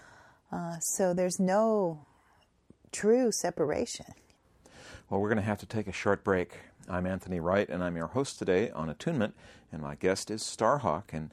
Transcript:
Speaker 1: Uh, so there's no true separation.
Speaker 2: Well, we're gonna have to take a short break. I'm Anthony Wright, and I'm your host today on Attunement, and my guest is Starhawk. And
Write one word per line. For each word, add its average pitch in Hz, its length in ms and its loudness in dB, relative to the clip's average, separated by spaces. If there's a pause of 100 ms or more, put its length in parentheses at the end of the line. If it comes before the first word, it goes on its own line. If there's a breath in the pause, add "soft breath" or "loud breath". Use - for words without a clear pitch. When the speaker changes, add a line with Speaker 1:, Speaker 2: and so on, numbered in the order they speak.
(520 loud breath)
Speaker 1:
Uh, 170 280 -6
so 180 340 0
there's 180 260 0
no 190 680 2 (880 soft breath)
true 233 380 4
separation. - 760 -2 (1040 loud breath)
Speaker 2:
Well, 98 100 0
we're 104 100 0
gonna 110 120 2
have 104 180 -2
to 98 60 -16
take 104 220 -6
a 95 40 -6
short 98 320 2
break. 92 300 2 (360)
I'm 90 160 -2
Anthony 92 340 -4
Wright, 92 300 2
and 90 140 -2
I'm 87 120 -2
your 82 120 -4
host 135 320 -4
today 92 320 2
on 78 180 -4
Attunement, 120 460 -2 (360 loud breath)
and 80 100 -8
my 73 140 -8
guest 95 360 0
is 110 100 -6
Starhawk. 113 680 0
And 78 220 -8